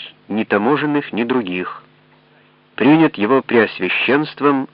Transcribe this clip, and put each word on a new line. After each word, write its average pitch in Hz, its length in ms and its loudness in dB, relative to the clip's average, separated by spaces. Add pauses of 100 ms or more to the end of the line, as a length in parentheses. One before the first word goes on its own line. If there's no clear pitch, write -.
(280)
ни 107 160 -2
таможенных, 143 720 0
ни 107 100 -2
других. 98 580 -4 (920)
Принят 151 400 4
его 120 260 2
преосвященством 131 1300 0